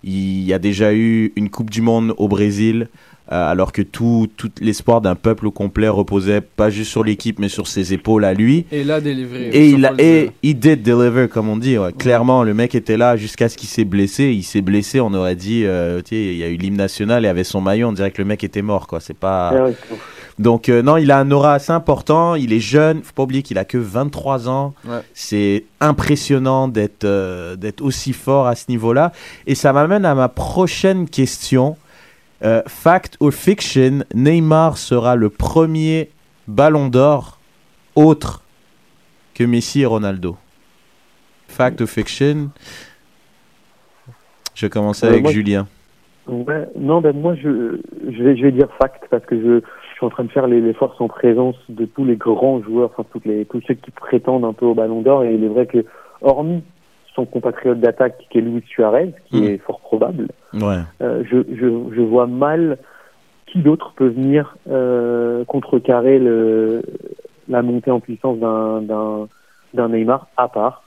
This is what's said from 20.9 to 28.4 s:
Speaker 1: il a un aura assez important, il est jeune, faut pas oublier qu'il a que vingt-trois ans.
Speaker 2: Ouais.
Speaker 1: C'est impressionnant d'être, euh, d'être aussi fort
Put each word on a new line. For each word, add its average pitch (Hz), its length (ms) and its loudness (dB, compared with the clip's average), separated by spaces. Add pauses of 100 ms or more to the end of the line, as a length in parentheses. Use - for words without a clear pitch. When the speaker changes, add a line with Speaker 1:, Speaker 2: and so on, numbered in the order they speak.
Speaker 1:
il 143 140 4
a 139 80 6
un 139 120 2
aura 143 220 4
assez 143 180 -2
important, 165 640 0
il 127 160 -2
est 113 80 2
jeune, 151 440 2
faut - 100 -20
pas 135 100 -2
oublier 131 180 -2
qu'il 110 160 -6
a 95 60 -2
que - 140 -4
vingt-trois 127 720 -4
ans. 139 240 -4 (120)
Speaker 2:
Ouais. 117 140 -8 (140)
Speaker 1:
C'est 104 500 -2 (160)
impressionnant 135 880 0
d'être, 107 380 -4
euh, 92 500 -2
d'être 104 260 -10
aussi 135 300 -4
fort 135 340 0